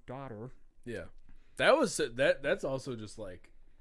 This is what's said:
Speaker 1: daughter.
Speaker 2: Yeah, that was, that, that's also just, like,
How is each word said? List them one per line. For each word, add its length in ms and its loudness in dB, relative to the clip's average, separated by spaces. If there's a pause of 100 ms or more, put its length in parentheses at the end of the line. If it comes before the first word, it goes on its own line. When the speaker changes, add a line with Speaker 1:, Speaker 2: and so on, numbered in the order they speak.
Speaker 1:
daughter. 440 -10 (360)
Speaker 2:
Yeah, 200 -8 (500)
that 200 8
was, 220 4
that, 440 2
that's 220 0
also 320 -2
just, 220 -10
like, 320 -12 (300)